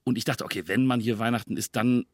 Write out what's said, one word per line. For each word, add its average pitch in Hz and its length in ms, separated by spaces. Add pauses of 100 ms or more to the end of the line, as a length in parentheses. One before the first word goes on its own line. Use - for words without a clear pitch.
Und 127 140
ich 117 80
dachte, - 180
okay, - 240
wenn 113 180
man 123 140
hier 110 200
Weihnachten 113 380
ist, - 180
dann 123 380